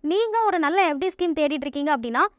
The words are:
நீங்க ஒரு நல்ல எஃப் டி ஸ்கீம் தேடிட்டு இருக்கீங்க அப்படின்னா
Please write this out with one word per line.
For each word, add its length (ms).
நீங்க 240
ஒரு 180
நல்ல 120
எஃப் 120
டி 120
ஸ்கீம் 260
தேடிட்டு 260
இருக்கீங்க 300
அப்படின்னா 260